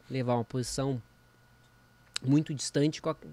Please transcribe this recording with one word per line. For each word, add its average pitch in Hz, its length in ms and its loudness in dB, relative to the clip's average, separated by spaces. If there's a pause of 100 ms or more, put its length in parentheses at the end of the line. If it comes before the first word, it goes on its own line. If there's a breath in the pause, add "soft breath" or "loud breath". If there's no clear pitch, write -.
levar 127 240 0
uma 117 100 2
posição 131 560 -2 (1300)
muito 147 280 4
distante 143 480 0
com 165 100 -2
a, 147 40 -2
com - 180 -20